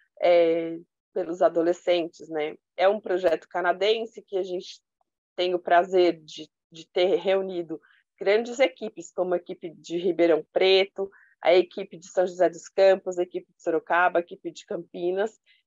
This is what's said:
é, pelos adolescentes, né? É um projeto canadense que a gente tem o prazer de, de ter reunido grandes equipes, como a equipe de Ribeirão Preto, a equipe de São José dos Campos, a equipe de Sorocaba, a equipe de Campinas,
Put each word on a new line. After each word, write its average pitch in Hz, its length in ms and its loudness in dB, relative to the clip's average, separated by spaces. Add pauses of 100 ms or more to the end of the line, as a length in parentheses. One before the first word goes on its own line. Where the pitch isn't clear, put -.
(220)
é, 165 560 2 (340)
pelos 180 300 -4
adolescentes, 170 840 0
né? 156 280 -6 (200)
É 190 120 2
um 208 120 0
projeto 180 480 -4
canadense 190 720 -4
que - 140 -10
a 185 80 -2
gente 180 360 -10 (540)
tem 180 180 -2
o 175 60 -2
prazer 175 640 4
de, 151 260 -20 (220)
de 160 160 -20
ter - 300 0
reunido 180 640 -4 (360)
grandes 226 440 -2
equipes, 214 500 -4
como 180 240 -2
a 175 40 -2
equipe 180 300 -12
de 156 300 -10
Ribeirão 170 540 2
Preto, 190 580 0 (320)
a 165 100 2
equipe 185 440 0
de 170 100 -20
São 180 180 0
José 180 240 0
dos 165 200 -10
Campos, 190 500 2
a 175 60 -2
equipe 180 280 -10
de - 80 -20
Sorocaba, 170 600 0
a - 20 -2
equipe 170 300 -14
de - 120 -20
Campinas, 185 760 -6 (260)